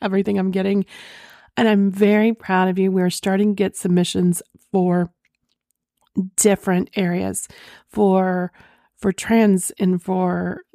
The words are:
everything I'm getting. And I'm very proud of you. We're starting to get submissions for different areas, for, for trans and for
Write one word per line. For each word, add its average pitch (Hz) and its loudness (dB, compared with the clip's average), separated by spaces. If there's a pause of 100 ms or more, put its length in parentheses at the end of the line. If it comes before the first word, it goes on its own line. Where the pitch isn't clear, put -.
everything 196 -2
I'm 190 -2
getting. 196 -2 (720)
And 240 2
I'm 202 2
very 214 2
proud 185 0
of 185 -2
you. 190 0
We're 185 0
starting 196 0
to 202 -2
get 190 -4
submissions 180 0 (300)
for 180 0 (1300)
different 196 0
areas, 185 -4 (420)
for, 185 0 (440)
for - -2
trans 208 2
and 180 -2
for 180 -4 (140)